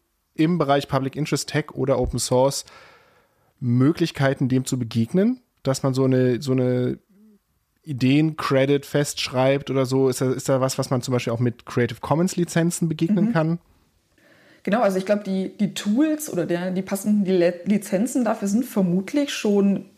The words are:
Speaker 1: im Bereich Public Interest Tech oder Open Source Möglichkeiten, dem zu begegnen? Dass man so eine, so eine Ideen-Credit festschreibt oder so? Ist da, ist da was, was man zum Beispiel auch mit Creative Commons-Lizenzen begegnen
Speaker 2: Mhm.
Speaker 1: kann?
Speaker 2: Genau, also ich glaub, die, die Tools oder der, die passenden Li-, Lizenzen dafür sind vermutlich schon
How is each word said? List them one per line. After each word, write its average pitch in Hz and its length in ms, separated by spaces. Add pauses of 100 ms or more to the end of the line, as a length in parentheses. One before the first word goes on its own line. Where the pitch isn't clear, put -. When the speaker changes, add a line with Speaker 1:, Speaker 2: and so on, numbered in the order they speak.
(360)
Speaker 1:
im 160 240
Bereich 143 280
Public 135 280
Interest 147 340
Tech - 240
oder 131 240
Open 123 220
Source 131 460 (960)
Möglichkeiten, 135 880
dem 127 180
zu 135 120
begegnen? 123 640 (220)
Dass 131 180
man 135 140
so 135 80
eine, 127 400
so 131 80
eine 127 480 (840)
Ideen-Credit 139 1040
festschreibt 139 840
oder 135 140
so? 135 240
Ist 127 120
da, 131 100
ist 127 160
da 135 140
was, 131 160
was 135 120
man 127 120
zum 127 120
Beispiel 120 200
auch 120 60
mit 120 260
Creative 120 340
Commons-Lizenzen 170 880
begegnen 170 380
Speaker 2:
Mhm. 233 80
Speaker 1:
kann? 165 260 (1000)
Speaker 2:
Genau, 208 200
also 196 160
ich 185 80
glaub, 208 180
die, 190 340
die 180 160
Tools 302 580
oder 175 140
der, 175 260
die 185 100
passenden 202 440
Li-, 175 280 (120)
Lizenzen 202 600
dafür 208 220
sind 208 180
vermutlich 196 680
schon 196 540 (120)